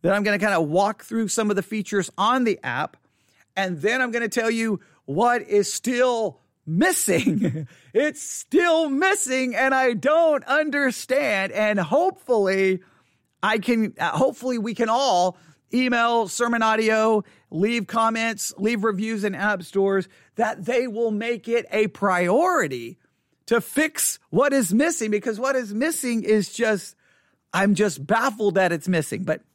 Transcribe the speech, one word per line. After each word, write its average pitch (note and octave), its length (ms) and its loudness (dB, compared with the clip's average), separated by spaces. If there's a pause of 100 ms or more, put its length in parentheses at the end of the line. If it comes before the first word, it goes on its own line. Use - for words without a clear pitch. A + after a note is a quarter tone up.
Then E3+ 100 2
I'm G3+ 120 0
gonna G3+ 160 0
kinda G3 200 2
walk F3+ 440 0
through A3+ 240 -4
some G#3+ 220 0
of G3+ 60 0
the F#3+ 80 -2
features G#3 540 -4
on A#3+ 260 2
the A3 200 0
app. B2+ 340 -6 (580)
And F3+ 260 -4
then A#3 200 0
I'm B3 100 -2
gonna A#3 160 -2
tell A3+ 240 0
you A3+ 300 -2 (240)
what A#3 380 2
is G3+ 280 2
still A#3+ 680 0 (280)
missing. E3+ 1040 0
<laughs> - 60 -20 (140)
It's G#3+ 300 0
still E4 680 0
missing, C4+ 680 0
and C4+ 180 2
I B3+ 200 2
don't D4+ 500 2
understand. C4 1120 0
And G#3+ 260 2
hopefully, F#3+ 1000 2 (600)
I A3 160 0
can, A3 420 0
uh, D#3+ 100 -2
hopefully B3+ 500 -2
we G#3+ 160 -6
can A3 140 -2
all A#3 480 2 (360)
email A#3 540 2
Sermon A#3 340 -2
Audio, A3 600 2 (260)
leave G#3 380 -2
comments, A3+ 720 -2
leave G#3 260 -2
reviews G#3+ 400 -2
in G3 100 -2
app F#3+ 300 -2
stores, G3 440 0 (280)
that G#3+ 300 -4
they B3+ 220 0
will A3+ 220 -2
make A3+ 380 -4
it A#3 240 0
a A3 160 0
priority F3+ 1120 0 (480)
to A#3 120 2
fix - 600 -2 (100)
what F#3 240 2
is A#3 180 2
missing, A#3+ 380 0
because G#3 300 -2
what C4 160 0
is A3+ 180 -4
missing A#3+ 480 -2
is G#3+ 320 0
just, A3 420 -2 (560)
I'm G3 220 2
just D#3 320 -2
baffled A3 480 0
that F3+ 180 2
it's D#3+ 160 -4
missing, E3+ 360 -2
but - 180 -4 (140)